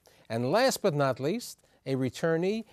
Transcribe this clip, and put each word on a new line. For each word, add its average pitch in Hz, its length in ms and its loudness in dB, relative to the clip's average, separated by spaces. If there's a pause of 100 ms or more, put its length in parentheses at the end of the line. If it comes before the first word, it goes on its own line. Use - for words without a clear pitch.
(280)
and 120 220 -2
last 233 320 2
but 175 120 2
not 135 260 2
least, 180 400 -6 (260)
a 135 80 -2
returnee, 165 800 0